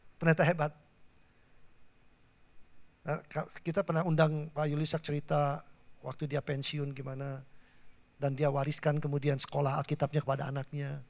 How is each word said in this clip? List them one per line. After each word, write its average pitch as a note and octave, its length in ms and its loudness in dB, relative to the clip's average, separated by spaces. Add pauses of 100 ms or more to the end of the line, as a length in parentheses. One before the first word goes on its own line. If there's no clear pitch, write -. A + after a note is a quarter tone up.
(200)
Pendeta E3 240 6
hebat. D#3 320 2 (2250)
Nah, D3+ 240 -2
ka-, - 160 -4 (160)
kita F#3 240 0
pernah D#3+ 160 2
undang D#3 480 4
Pak D3+ 160 -2
Julius D3+ 240 0
Ishak D#3+ 160 -2
cerita D3 560 0 (400)
waktu C3 240 -6
dia C#3 160 -2
pensiun C#3+ 520 -4
gimana. C3+ 480 -8 (760)
Dan C#3 160 2
dia C#3+ 160 4
wariskan D3 480 2
kemudian C#3+ 400 2
sekolah C#3+ 400 0
Alkitabnya C#3+ 480 0
kepada C3+ 240 0
anaknya. C#3 600 -6